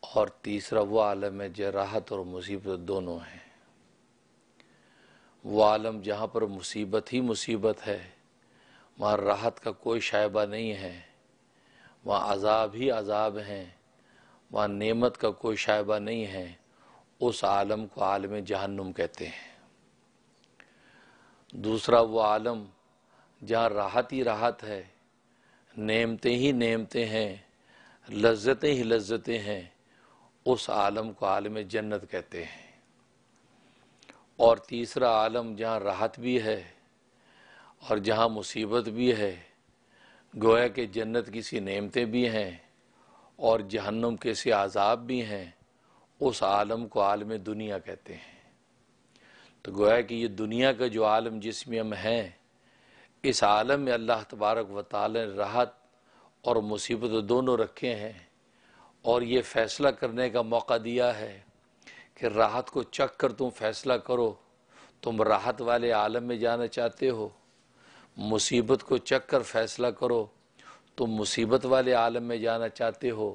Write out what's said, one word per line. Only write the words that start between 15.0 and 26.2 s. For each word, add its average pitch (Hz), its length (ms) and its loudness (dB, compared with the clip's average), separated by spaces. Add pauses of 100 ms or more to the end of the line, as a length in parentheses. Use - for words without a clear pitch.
का 113 140 0
कोई 110 260 -4
शायबा 107 420 0
नहीं 110 260 -6
है, 92 320 -10 (640)
उस 120 240 0
आलम 101 400 0
को 104 180 -8
आलम 98 380 -2
जहन्नुम 98 520 -4
कहते 87 340 -6
हैं। - 200 -14 (2000)
दूसरा 110 500 4
वो 113 180 0
आलम 110 440 0 (760)
जहाँ 113 300 2
राहत 104 420 0
ही 131 100 -2
राहत 113 400 0
है, 101 200 -8 (920)
नेमतें 113 560 0